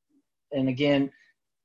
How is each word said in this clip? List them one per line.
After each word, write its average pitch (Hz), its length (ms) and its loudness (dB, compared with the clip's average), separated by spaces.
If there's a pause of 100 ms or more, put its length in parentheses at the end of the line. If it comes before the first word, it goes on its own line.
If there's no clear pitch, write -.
(520)
and 131 160 0
again, 139 440 0 (520)